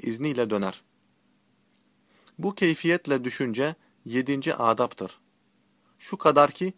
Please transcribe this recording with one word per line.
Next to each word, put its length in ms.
izniyle 460
döner. 340
Bu 160
keyfiyetle 680
düşünce 520
yedinci 500
adaptır. 640
Şu 180
kadar 340
ki 260